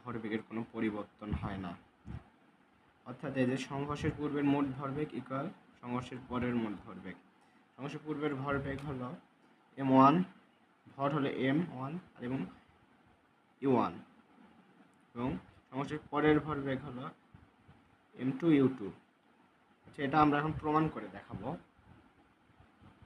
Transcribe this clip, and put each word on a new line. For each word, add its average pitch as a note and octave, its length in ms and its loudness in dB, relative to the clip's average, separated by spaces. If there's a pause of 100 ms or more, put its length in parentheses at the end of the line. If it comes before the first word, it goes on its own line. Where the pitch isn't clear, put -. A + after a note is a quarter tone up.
ভরবেগের A2+ 360 -4
কোনো A2+ 320 -8
পরিবর্তন G#2 600 -4
হয় G2 240 -4
না। F#2 140 -8 (1300)
অর্থাৎ B2+ 320 -8
এই B2+ 80 4
যে B2+ 120 0
সংঘর্ষের C#3+ 600 -4
পূর্বের C#3+ 260 -2
মোট C#3+ 220 4
ভরবেগ C3+ 480 -6
ইকুয়াল C3+ 360 -6 (320)
সংঘর্ষের B2 360 -6 (120)
পরের A#2+ 260 -2
মোট A2 180 0 (120)
ভরবেগ। F#2 300 -14 (600)
সংঘর্ষের C#3 300 -8
পূর্বের D3 300 -2
ভরবেগ C#3 500 -2
হলো C3 300 -6 (640)
এম C3+ 140 2
ওয়ান, C3+ 320 10 (720)
ভর C#3 180 0
হলো C#3 160 0
এম C3+ 300 2 (140)
ওয়ান C3+ 260 -8 (160)
আর - 80 -12
এবং C3 220 -4 (1160)
ইউ C3+ 140 2
ওয়ান G2 180 2 (1200)
এবং C3 220 -2 (320)
সংঘর্ষের C#3 300 -6 (100)
পরের D3+ 300 6
ভরবেগ C#3 440 -4
হলো C3+ 260 -10 (1040)
এম B2+ 180 -2
টু - 200 -2
ইউ C#3 160 8
টু। G#2 240 -2 (960)
আচ্ছা, - 180 -8
এটা D3 180 4
আমরা D3 180 6
এখন D#3 120 0
প্রমাণ D#3 360 2
করে G#2+ 200 -6
দেখাবো। G2 500 -10 (1500)